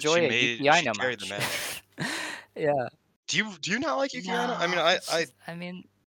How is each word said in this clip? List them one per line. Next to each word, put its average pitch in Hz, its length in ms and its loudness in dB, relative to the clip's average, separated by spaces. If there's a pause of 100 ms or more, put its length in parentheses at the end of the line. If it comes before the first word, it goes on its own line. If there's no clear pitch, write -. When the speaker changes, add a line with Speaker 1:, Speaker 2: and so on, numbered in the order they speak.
Speaker 1:
she 160 160 4
Speaker 2:
enjoy 165 60 4
a 131 40 4
Speaker 1:
made, 120 320 2
Speaker 2:
Yuki 139 80 6
Speaker 1:
she 160 180 6
Speaker 2:
Aino 110 120 0
Speaker 1:
carried 120 200 -2
the 95 60 -10
Speaker 2:
match. - 500 -4
<laughs> - 40 -12
Speaker 1:
match. - 40 -20 (720)
Speaker 2:
Yeah. 147 320 0 (400)
Speaker 1:
Do - 100 0
you, 202 220 -2
do 135 120 -6
you 220 60 0
not 269 200 -2
like 277 160 -2
Yuki 247 200 -6
Aino? 240 200 0
I 170 120 -2
mean, 180 120 0
Speaker 2:
No, - 20 2
Speaker 1:
I, 165 180 4
Speaker 2:
it's - 100 -8
Speaker 1:
I 160 180 0
Speaker 2:
just, - 80 -20 (120)
I 165 80 -10
mean 180 340 -12 (300)